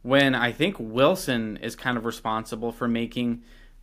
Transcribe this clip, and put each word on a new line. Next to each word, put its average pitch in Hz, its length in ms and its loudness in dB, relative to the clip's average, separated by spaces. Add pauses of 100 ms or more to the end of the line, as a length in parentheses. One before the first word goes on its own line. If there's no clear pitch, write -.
when 135 320 4
I 120 180 2
think 190 260 0
Wilson 120 800 2
is - 180 -8
kind 127 200 -2
of 113 80 -4
responsible 113 680 -4
for 120 160 -4
making 117 540 -2 (400)